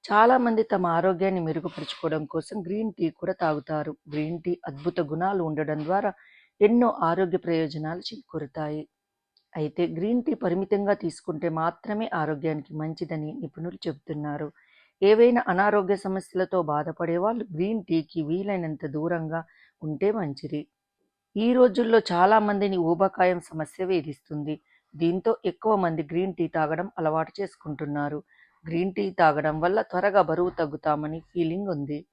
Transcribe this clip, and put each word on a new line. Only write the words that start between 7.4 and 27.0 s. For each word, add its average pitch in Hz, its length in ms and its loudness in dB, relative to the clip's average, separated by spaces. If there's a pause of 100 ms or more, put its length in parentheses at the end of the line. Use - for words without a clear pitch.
ప్రయోజనాలు 160 640 -2
చేకూరుతాయి. 151 720 -8 (720)
అయితే 156 300 -2 (140)
గ్రీన్ 233 280 0
టీ 320 80 0 (120)
పరిమితంగా 196 580 2
తీసుకుంటే 165 440 -6 (140)
మాత్రమే 208 460 -4 (140)
ఆరోగ్యానికి 151 600 -4
మంచిదని 156 480 -6 (120)
నిపుణులు 170 440 -10
చెబుతున్నారు. 147 640 -8 (520)
ఏవైనా 233 400 6 (100)
అనారోగ్య 202 440 2 (100)
సమస్యలతో 185 520 -2 (160)
బాధపడే 165 540 -2
వాళ్ళు 233 160 -2 (120)
గ్రీన్ 196 320 -2
టీకి 160 320 -2 (100)
వీలైనంత 175 560 -4 (120)
దూరంగా 165 440 -2 (400)
ఉంటే 156 300 -2
మంచిది. 147 500 -6 (760)
ఈ 214 120 2 (100)
రోజుల్లో 226 400 6 (120)
చాలా 185 360 6
మందిని 202 320 0 (140)
ఊబకాయం 180 560 2
సమస్య 160 380 -6
వేధిస్తుంది. 151 680 -4 (400)
దీంతో 175 380 0 (140)
ఎక్కువ 214 280 0 (100)
మంది 165 280 0
గ్రీన్ 180 260 -2
టీ 170 80 0 (100)
తాగడం 160 320 0 (120)
అలవాటు 160 400 0